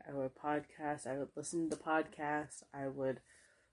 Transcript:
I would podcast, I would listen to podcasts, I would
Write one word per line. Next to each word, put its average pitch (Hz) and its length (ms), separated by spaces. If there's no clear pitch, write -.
I 143 60
would 131 220
podcast, 147 720
I 135 100
would 139 160
listen 160 360
to 147 80
podcasts, 151 840
I 139 160
would 135 320